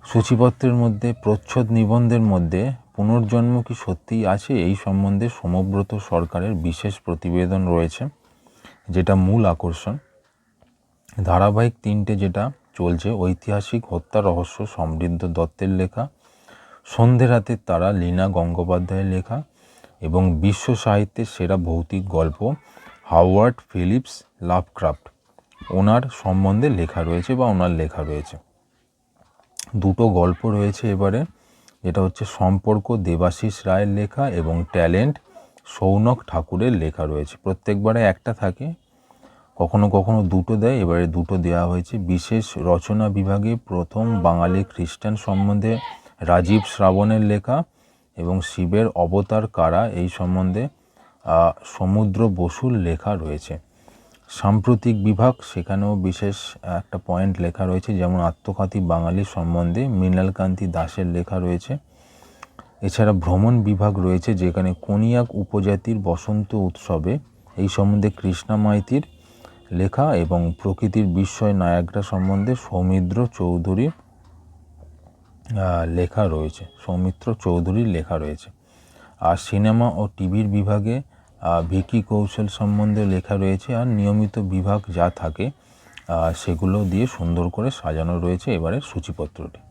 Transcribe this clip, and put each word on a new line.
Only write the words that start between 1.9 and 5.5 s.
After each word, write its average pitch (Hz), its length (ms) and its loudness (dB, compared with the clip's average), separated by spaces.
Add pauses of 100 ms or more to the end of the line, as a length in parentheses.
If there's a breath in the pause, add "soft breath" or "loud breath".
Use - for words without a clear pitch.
মধ্যে 95 500 2 (240)
পুনর্জন্ম 117 640 2
কি 117 160 -8
সত্যিই 107 500 -4
আছে 101 260 0
এই 98 220 2
সম্বন্ধে 98 540 0
সমব্রত 98 680 -2